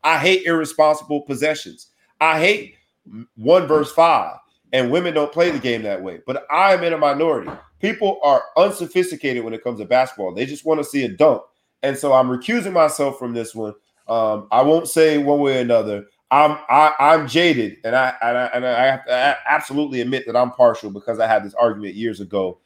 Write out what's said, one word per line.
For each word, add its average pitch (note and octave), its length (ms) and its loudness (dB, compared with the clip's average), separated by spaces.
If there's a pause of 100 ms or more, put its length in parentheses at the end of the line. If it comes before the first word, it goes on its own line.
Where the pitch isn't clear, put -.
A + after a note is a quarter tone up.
I D#3+ 140 2
hate F#3 280 2
irresponsible D3+ 760 0
possessions. C#3+ 680 -6 (340)
I D#3 180 2
hate G3+ 360 -2 (600)
one D3 320 4
versus D3+ 260 0
five, D3 440 2 (360)
and B2+ 180 0
women F3 220 -2
don't D3 180 -2
play F3 200 0
the C#3+ 80 -4
game A#2 240 -4
that G2 180 -6
way. F2 240 -12
But C3 260 -8
I F#3+ 220 4
am E3+ 100 -2
in E3 100 -2
a D#3 40 -4
minority. D3 540 0 (280)
People G3 440 -2
are C#3 200 4 (140)
unsophisticated F3 880 -2
when A2+ 100 -8
it A2+ 100 -14
comes A#2 160 -8
to G#2 60 -10
basketball. A2+ 480 0
They A2+ 120 -4
just D3 200 -14
wanna D#3 180 0
see C#3 200 -4
a A#2 60 -4
dunk. A#2 340 2 (400)
And C3+ 140 -2
so C#3 160 2
I'm B2+ 160 4
recusing G3 440 -4
myself D3 460 0
from A#2+ 140 -8
this A#2 200 -8
one. G#2+ 220 -10 (320)
Um, A2 440 -2
I A#2+ 100 4
won't D#3+ 260 2
say D#3 300 2
one C#3+ 220 0
way C#3 180 0
or B2+ 40 -2
another. G#2+ 460 -2 (240)
I'm, D3 260 4 (120)
I, D3+ 280 4
I'm D3+ 300 4
jaded, B2+ 560 0
and A#2 120 -2
I, B2+ 260 0
and A#2+ 160 -2
I, B2 160 -2
and B2 120 -4
I B2 200 0
have C3 200 -2
to B2+ 80 -4
a-, B2+ 240 0 (100)
absolutely C#3+ 540 -2
admit C3+ 240 -4
that A#2 100 -8
I'm B2 160 2
partial A#2 380 2
because A2 300 -8
I A2 80 0
had G#2+ 160 2
this G2 100 -16
argument G#2 420 -2
years G#2+ 240 -6
ago. F#2+ 460 -6